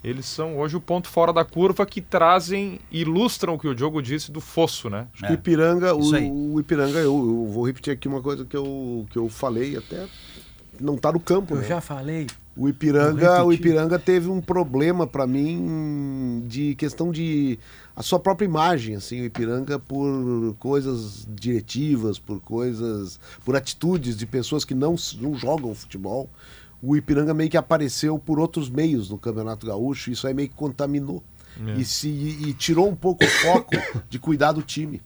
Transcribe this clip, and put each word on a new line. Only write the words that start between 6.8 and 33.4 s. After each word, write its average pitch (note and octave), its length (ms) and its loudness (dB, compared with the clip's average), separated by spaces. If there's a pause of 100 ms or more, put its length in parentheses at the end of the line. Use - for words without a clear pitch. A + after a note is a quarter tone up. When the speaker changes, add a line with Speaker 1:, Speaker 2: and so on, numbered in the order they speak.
Speaker 2:
eu, D3 160 4
eu A#2 400 2
vou A#2+ 140 0
repetir C3+ 260 -4
aqui C#3 140 -6
uma C3+ 120 -4
coisa C3+ 240 -6
que B2 140 -8
eu, C3+ 540 -6
que - 60 -4
eu A2+ 120 -2
falei, B2+ 480 -2
até F3 300 -10 (720)
não C#3+ 180 -2
tá D3+ 140 0
no E3+ 80 2
campo, F3 340 2
Speaker 4:
Eu C#3 80 -2
Speaker 2:
né? G#2+ 60 -4
Speaker 4:
já E3+ 120 -2
falei. D3 460 -6 (320)
Speaker 2:
O C3 100 0
Ipiranga, D3+ 680 6
Speaker 4:
Vou F3 100 6
Speaker 2:
o F3 40 6
Speaker 4:
repetir. E3+ 160 4
Speaker 2:
Ipiranga E3 320 4
teve F3+ 280 4
um F#3 140 0
problema E3 640 2
pra C3+ 220 -2
mim C#3+ 1200 -2
de C#3 260 -2
questão D#3 380 -2
de D3+ 480 0 (360)
a - 60 -10
sua F3 180 2
própria F#3+ 260 2
imagem, D#3 500 2
assim, A#2+ 260 -8
o B2 40 -4
Ipiranga B2+ 520 -2
por C3 800 -2
coisas A#2+ 720 -2
diretivas, A2 880 -2
por G2+ 240 -10
coisas, A2+ 800 -4 (260)
por C3 100 2
atitudes C#3 600 -2
de A2 80 -6
pessoas C3+ 400 -2
que - 80 -6
não D3 220 2
s-, - 260 -8
não C#3+ 140 -4
jogam B2 400 -2
futebol. G2+ 520 -8 (560)
O C#3 120 4
Ipiranga D3+ 360 2
meio D#3 180 2
que E3 80 2
apareceu D#3 600 0
por D3+ 220 0
outros E3 280 -2
meios B2+ 420 0
no G#2 80 -8
Campeonato A2 500 -6
Gaúcho, A#2+ 420 -4
isso B2 160 -6
aí C3+ 80 -2
meio C#3 160 -2
que - 60 -18
contaminou. C#3+ 680 -4 (440)
Speaker 1:
É. G#2+ 120 -2
Speaker 2:
E C3 60 0
se, - 240 -4
e, D3+ 400 -4
e C3+ 40 -4
tirou E3 360 4
um F3+ 60 0
pouco F3 280 2
o - 40 6
foco E3+ 480 4 (140)